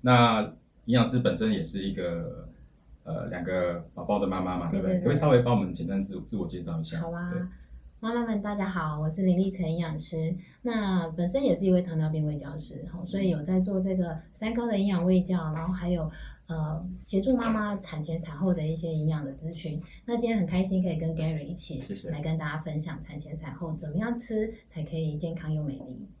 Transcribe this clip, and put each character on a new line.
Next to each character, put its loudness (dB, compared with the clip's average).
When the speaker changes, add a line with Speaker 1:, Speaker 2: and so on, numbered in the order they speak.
Speaker 1:
那 8
营 2
养 8
师 2
本 4
身 2
也 0
是 -2
一 -2
个， -4
呃， -4
两 -6
个 0
宝 -10
宝 2
的 2
妈 -2
妈 -2
嘛， -2
对 0
不 0
对？ 2
Speaker 2:
对， 2
对， -
对。 -
Speaker 1:
可 -2
不 4
可 6
以 4
稍 4
微 10
帮 4
我 4
们 -2
简 -4
单 0
自-， -6
自 -6
我 -2
介 -6
绍 -4
一 -4
下？ -6
Speaker 2:
好 -4
啊。 -4
Speaker 1:
对。 -2
Speaker 2:
妈 -2
妈 0
们 0
大 -2
家 0
好， -2
我 0
是 -2
林 6
立 4
成 -2
营 0
养 -2
师。 -2
那 0
本 0
身 2
也 4
是 -2
一 6
位 6
糖 -4
尿 2
病 0
卫 0
教 -8
师， -10
吼， -8
所 -2
以 4
有 0
在 2
做 2
这 2
个 0
三 -4
高 0
的 2
营 4
养 2
卫 6
教， 0
然 -4
后 0
还 -2
有， 0
呃， -2
协 0
助 4
妈 2
妈 0
产 -8
前 -4
产 -8
后 2
的 2
一 0
些 -4
营 0
养 0
的 -6
咨 -8
询。 -6
那 -2
今 0
天 2
很 2
开 2
心 2
可 2
以 -2
跟 -2
Gary -2
一 -8
起 -10
Speaker 1:
谢 -8
谢。 -12
Speaker 2:
来 -4
跟 0
大 -4
家 -4
分 -4
享 -6
产 -10
前 -10
产 -10
后 -8
怎 -8
么 -2
样 0
吃 -2
才 -10
可 -6
以 -2
健 -4
康 -4
又 -2
美 -4
丽。 -12